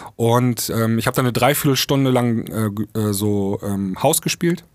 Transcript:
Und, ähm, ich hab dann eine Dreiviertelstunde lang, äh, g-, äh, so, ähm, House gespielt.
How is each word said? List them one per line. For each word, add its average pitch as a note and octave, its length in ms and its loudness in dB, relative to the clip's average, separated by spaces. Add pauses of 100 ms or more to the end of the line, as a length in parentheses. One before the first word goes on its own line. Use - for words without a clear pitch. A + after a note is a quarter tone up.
(140)
Und, A#2 600 2
ähm, A2+ 220 0
ich A2+ 100 -2
hab B2+ 60 -2
dann C3 120 0
eine A#2+ 80 0
Dreiviertelstunde C#3 760 2
lang, A#2+ 380 0
äh, G#2+ 240 -2
g-, G#2 160 -6 (120)
äh, G#2 140 0
so, G2+ 500 0
ähm, G2 380 -4
House D3+ 200 2
gespielt. E3+ 420 -2 (120)